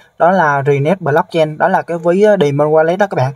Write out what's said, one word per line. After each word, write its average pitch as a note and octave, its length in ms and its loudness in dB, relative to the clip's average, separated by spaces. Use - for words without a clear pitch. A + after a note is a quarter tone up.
đó E3 120 2
là D3+ 360 0
Renet C#3+ 340 0
Blockchain, D#3 580 -2
đó D#3+ 100 0
là F3+ 140 -2
cái E3 160 -8
ví, F3 240 0
à, G#3 180 4
Demon C#3+ 280 0
Wallet D#3+ 280 2
đó G3+ 140 0
các F#3 60 -8
bạn. C3+ 200 -2